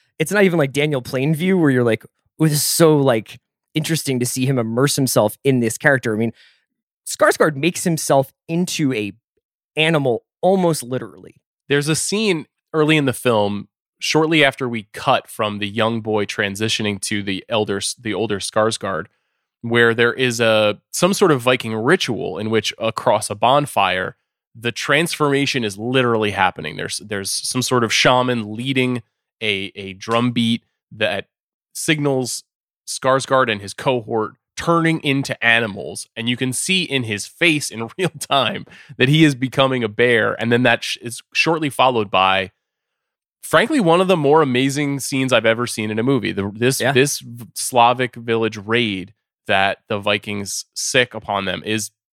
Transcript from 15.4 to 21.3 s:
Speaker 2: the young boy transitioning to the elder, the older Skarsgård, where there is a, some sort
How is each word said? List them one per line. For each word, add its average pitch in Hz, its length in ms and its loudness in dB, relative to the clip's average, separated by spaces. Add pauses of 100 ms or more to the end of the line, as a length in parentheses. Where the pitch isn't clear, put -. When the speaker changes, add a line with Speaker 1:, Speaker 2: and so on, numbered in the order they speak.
Speaker 2:
the 104 80 -4
young 110 340 -2
boy 107 240 -2
transitioning 104 760 -4
to 104 200 -4
the 98 260 -6
elder, 107 320 -2 (200)
the 110 140 -6
older 101 260 -4
Skarsgård, 104 680 -2 (560)
where 117 320 4
there 120 200 2
is 120 260 -2
a, 110 400 2 (120)
some 185 220 0
sort 190 180 2